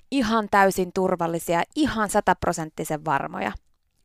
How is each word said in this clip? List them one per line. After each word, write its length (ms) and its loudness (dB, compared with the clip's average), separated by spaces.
ihan 400 0
täysin 420 4
turvallisia, 720 0
ihan 340 0
sataprosenttisen 920 -2
varmoja. 480 -2